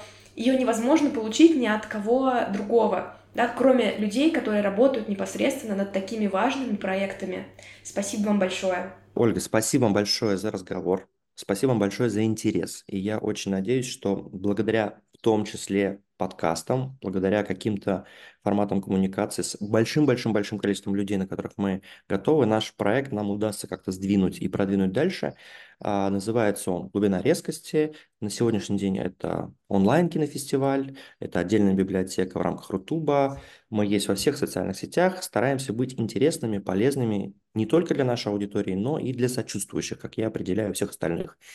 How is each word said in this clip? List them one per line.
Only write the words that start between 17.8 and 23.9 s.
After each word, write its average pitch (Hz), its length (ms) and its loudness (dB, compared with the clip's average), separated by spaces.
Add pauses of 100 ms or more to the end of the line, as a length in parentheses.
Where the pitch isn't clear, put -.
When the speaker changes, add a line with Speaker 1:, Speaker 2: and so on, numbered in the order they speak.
Speaker 2:
форматам 101 380 2
коммуникации 95 640 0
с - 160 -8
большим-большим-большим 110 1000 2
количеством 101 380 -2
людей, 101 220 -2
на 95 100 -2
которых - 300 -8
мы 98 240 0 (280)
готовы, 135 380 4
наш 110 260 0
проект 117 380 0
нам 104 180 -4
удастся 104 380 -4
как-то - 240 -6